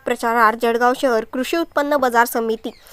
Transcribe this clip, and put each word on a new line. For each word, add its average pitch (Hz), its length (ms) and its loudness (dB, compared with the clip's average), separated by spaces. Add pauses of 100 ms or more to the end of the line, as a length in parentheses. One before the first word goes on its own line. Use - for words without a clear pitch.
प्रचारात 233 480 2 (100)
जळगाव 233 380 2
शहर 233 320 0
कृषी 254 240 -4
उत्पन्न 294 400 -2
बाजार 240 300 2
समिती, 226 440 -6 (220)